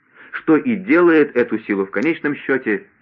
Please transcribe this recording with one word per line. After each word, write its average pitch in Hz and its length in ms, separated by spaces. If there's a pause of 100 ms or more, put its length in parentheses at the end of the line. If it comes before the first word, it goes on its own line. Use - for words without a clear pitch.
(320)
что - 240
и 131 180
делает 147 640
эту 120 240
силу 98 260
в - 60
конечном 151 420
счёте 127 520 (160)